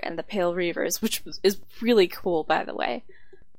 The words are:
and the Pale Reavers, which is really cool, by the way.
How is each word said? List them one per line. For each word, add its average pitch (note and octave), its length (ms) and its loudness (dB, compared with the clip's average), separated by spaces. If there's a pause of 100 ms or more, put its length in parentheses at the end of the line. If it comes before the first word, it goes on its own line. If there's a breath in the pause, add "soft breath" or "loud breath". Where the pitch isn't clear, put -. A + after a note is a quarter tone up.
and E3+ 160 -4
the - 40 -4
Pale F3 300 0
Reavers, - 480 0
which - 220 -2 (180)
is G3+ 180 4 (220)
really A3 260 6
cool, E3+ 360 0
by D#3+ 220 2
the - 100 -6
way. - 280 -2 (560 soft breath)